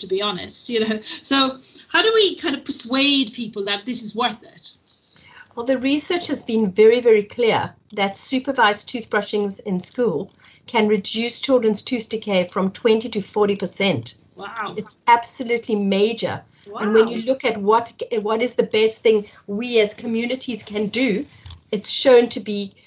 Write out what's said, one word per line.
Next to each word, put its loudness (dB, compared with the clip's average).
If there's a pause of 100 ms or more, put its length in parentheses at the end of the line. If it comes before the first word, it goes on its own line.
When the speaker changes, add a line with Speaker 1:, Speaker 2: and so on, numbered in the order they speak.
Speaker 1:
to -12
be -2
honest, -6
you 0
know? -2 (220)
So 2 (300)
how 2
do 4
we 4
kind -4
of -12
persuade 2
people -8
that -4
this -6
is -10
worth -4
it? -16 (840)
Speaker 2:
Well, -6
the 2
research -2
has -4
been 0
very, 6
very 6
clear 0 (180)
that -2
supervised 0
toothbrushings -4
in -4
school -4 (360)
can 2
reduce -2
children's 2
tooth -4
decay -2
from -2
twenty 0
to -4
forty 0
percent. -2 (200)
Speaker 1:
Wow. -10
Speaker 2:
It's -12 (100)
absolutely 0
major. 0 (360)
And -2
when 6
Speaker 1:
Wow. -6
Speaker 2:
you -6
look -2
at 0
what, 0 (180)
what -2
is -2
the 0
best 0
thing 2 (200)
we 0
as 0
communities -4
can -6
do, 0 (480)
it's -6
shown 6
to -8
be, -8 (120)